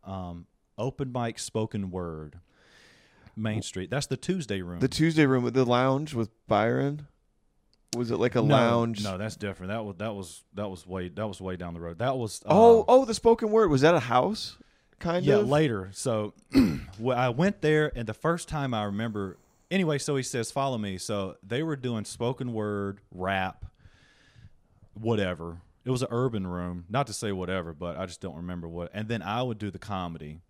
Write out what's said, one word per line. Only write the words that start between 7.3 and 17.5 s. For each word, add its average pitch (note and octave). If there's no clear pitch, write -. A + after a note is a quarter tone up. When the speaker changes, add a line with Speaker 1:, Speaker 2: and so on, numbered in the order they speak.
Speaker 2:
Was A#2+
it A#2
like A2
a A#2+
Speaker 1:
No, A2+
Speaker 2:
lounge? A#2
Speaker 1:
no, F#2+
that's G#2+
different. F#2+
That A2
was, G2+
that G#2+
was, F#2
that G2+
was F2+
way, F2+
that G#2+
was F#2+
way F#2
down F2
the E2+
road. E2+
That C3
was, A2+
Speaker 2:
Oh, A3+
Speaker 1:
uh, -
Speaker 2:
oh, C4
the A3
spoken A3+
word. G#3+
Was C3+
that E3
a D#3
house? B2+
Kind E3+
Speaker 1:
yeah, -
Speaker 2:
of? G#3
Speaker 1:
later. B2
So, G#2+
<clears throat> -
well, A#2+
I B2+
went E3